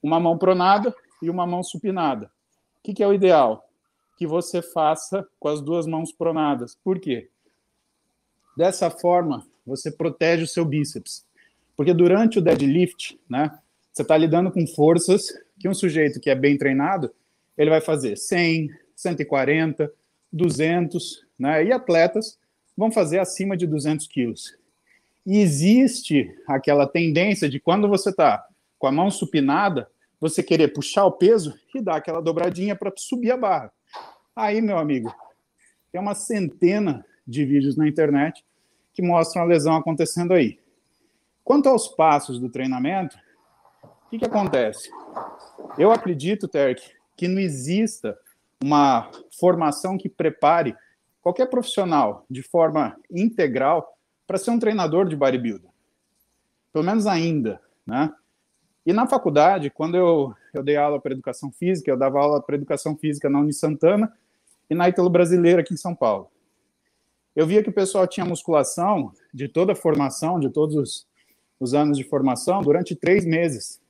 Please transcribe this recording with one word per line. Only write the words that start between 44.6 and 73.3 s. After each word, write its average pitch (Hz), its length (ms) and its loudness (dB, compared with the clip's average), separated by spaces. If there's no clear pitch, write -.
Eu 180 140 6
acredito, 190 560 -2
Terk, 135 340 -2
que 175 120 -4
não 190 120 -2
exista 165 800 -4
uma 139 480 2
formação 175 580 0
que 190 120 -8
prepare 156 640 0
qualquer 214 280 0
profissional 170 800 -2
de 131 140 -12
forma 156 540 0
integral 170 880 0
pra 190 120 -4
ser 190 140 -4
um 233 80 2
treinador 190 480 0
de 156 80 -4
bodybuilder. 127 540 -2
Pelo 156 140 -2
menos 208 200 0
ainda, 165 540 -2
né? 160 280 -2
E 175 60 0
na 226 160 2
faculdade, 156 640 2
quando 160 260 -6
eu, 165 380 2
eu 147 80 -8
dei 143 140 0
aula 147 240 0
pra 135 140 -6
educação 131 380 -10
física, 175 380 -4
eu 131 80 0
dava 135 220 0
aula 147 220 2
pra 143 140 -6
educação 147 420 -4
física 147 320 -4
na 143 100 2
Uni 147 140 0
Santana 170 600 0
e 151 60 -2
na 175 140 2
Ítalo 180 200 2
Brasileira 175 520 4
aqui 160 120 -4
em 156 40 -6
São 175 180 -8
Paulo. 104 340 -2
Eu 156 120 2
via 208 160 4
que 220 60 -4
o 190 40 -6
pessoal 190 320 0
tinha 180 200 -4
musculação 165 840 -2
de 135 140 -10
toda 185 260 0
a - 20 0
formação, 151 640 -2
de 139 100 -2
todos 151 260 -2
os, - 320 -6
os 127 140 -4
anos 147 240 2
de 131 60 -4
formação, 135 580 -2
durante 180 340 0
três 196 300 2
meses. 160 640 -4